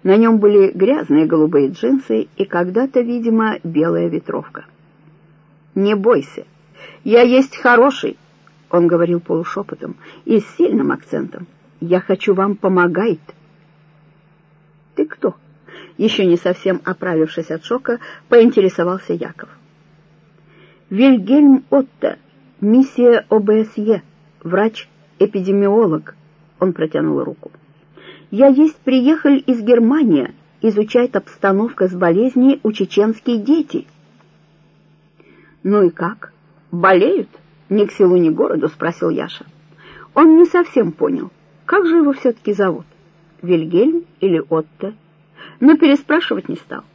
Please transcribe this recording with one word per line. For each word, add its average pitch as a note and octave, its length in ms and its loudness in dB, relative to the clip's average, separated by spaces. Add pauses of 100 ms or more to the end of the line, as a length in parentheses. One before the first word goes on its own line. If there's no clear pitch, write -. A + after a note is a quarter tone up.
На F#3+ 160 2
нем A3+ 220 4
были G3+ 340 4
грязные F3+ 540 0
голубые D#3 420 0
джинсы A#3+ 580 -4 (100)
и F#3+ 80 -2
когда-то, G3 560 -4
видимо, A3+ 640 -2
белая E3+ 440 -2
ветровка. - 580 -10 (1080)
«Не G3+ 200 0
бойся, G3 500 -2 (580)
я A#3 180 4
есть B3+ 340 2
хороший», A#3+ 640 0 (560)
он F3 140 2
говорил E3+ 320 0
полушепотом - 760 -8 (300)
и A3 140 2
с G#3+ 60 -6 (120)
сильным G3 340 0
акцентом. - 540 -10 (340)
«Я F3 200 -2
хочу F#3+ 340 -2
вам G3 220 -2
помогать». F3+ 640 -2 (1800)
«Ты D#4 100 -2
кто?» C4 300 -8 (600)
Еще G3+ 280 -2
не E3+ 120 2
совсем F3+ 460 -4
оправившись E3 680 -6
от D#3+ 120 -10
шока, A#3+ 360 -6 (300)
поинтересовался F#3+ 840 2
Яков. - 360 -12 (1400)
«Вильгельм C4 800 4
Отто, - 480 -2 (440)
миссия A#3+ 680 2
О A3 100 2
Б G#3+ 240 0
С G#3+ 140 -10
Е, G#3 240 -2 (400)
врач-эпидемиолог», G3+ 1700 -2 (440)
он F3+ 140 -2
протянул D#3 500 -4
руку. - 280 -14 (800)
«Я A#3 160 4
есть D4+ 300 2
приехал C#4 580 0
из B3+ 260 -4
Германии A3+ 720 2 (280)
изучать A3 520 0
обстановка G3 720 -4
с F#3 60 -6
болезней B3 680 0
у G#3+ 80 -2
чеченских G#3+ 720 -2
детей». D4 440 -2 (1700)
«Ну G3+ 220 0
и F3 80 2
как? - 420 -10 (380)
Болеют?» F#3+ 580 0 (400)
«Ни G#3 160 2
к G3 60 -12
селу, F3+ 260 2
ни E3 120 2
к D#3 40 -2
городу?» — D#3 360 -2
спросил E3+ 400 -6
Яша. - 360 -8 (680)
Он D#4+ 240 6
не E4+ 80 8
совсем C#4 460 -2
понял, - 400 -6 (340)
как F4+ 220 0
же E4 100 2
его D4 160 2
все-таки A3+ 400 -4
зовут, F#3 320 -4 (560)
Вильгельм F3+ 600 0 (160)
или F3 300 0
Отто, E3 440 -6 (640)
но D4+ 180 6
переспрашивать C#4+ 720 0
не E3+ 60 -8
стал. - 280 -18 (120)